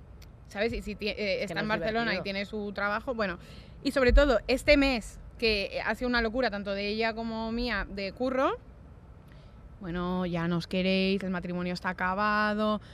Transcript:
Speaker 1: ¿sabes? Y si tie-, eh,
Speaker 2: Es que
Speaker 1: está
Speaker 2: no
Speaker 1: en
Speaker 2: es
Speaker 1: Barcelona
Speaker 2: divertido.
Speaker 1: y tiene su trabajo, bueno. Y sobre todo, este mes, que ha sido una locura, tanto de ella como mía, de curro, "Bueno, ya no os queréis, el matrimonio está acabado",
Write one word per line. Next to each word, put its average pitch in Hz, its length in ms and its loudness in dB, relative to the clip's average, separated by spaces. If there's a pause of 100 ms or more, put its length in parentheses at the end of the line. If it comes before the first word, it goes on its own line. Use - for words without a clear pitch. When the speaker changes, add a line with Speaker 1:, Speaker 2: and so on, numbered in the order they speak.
(480)
Speaker 1:
¿sabes? 226 260 0
Y 208 80 -4
si 208 140 -8
tie-, 208 220 -4
eh, 196 180 0
Speaker 2:
Es 160 40 -2
que 185 60 -2
Speaker 1:
está 175 100 -6
Speaker 2:
no 202 60 0
Speaker 1:
en 214 40 0
Speaker 2:
es 214 40 -2 (100)
Speaker 1:
Barcelona 220 320 0
Speaker 2:
divertido. 190 100 0
Speaker 1:
y - 20 -8
tiene 196 220 -4
su 208 280 -6
trabajo, 208 420 -2
bueno. 196 240 -2 (440)
Y 254 80 2
sobre 247 220 6
todo, 285 340 8
este 269 300 6
mes, 269 420 2 (200)
que 202 440 0
ha 220 120 0
sido 254 120 -4
una 247 140 2
locura, 226 300 2
tanto 202 220 -6
de 202 140 -2
ella 220 280 0
como 226 360 -4
mía, 233 380 -2
de 196 220 -4
curro, 269 460 0 (1200)
"Bueno, 180 480 -2
ya 170 200 -2
no 175 100 2
os 165 100 -2
queréis, 190 560 2
el 185 80 -4
matrimonio 180 420 -4
está 185 160 -4
acabado", 208 920 0 (120)